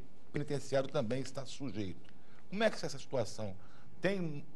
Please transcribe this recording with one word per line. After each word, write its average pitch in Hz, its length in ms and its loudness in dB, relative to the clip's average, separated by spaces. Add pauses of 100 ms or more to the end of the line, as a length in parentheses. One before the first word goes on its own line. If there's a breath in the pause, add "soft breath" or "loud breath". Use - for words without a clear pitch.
(320)
penitenciário 135 580 2
também 131 320 2
está 131 240 -2
sujeito. 101 680 -2 (360 soft breath)
Como 202 140 2
é 214 60 6
que 214 60 2
é - 100 -2
essa 143 120 -2
situação? 107 580 0 (440 soft breath)
Tem 165 460 2 (100)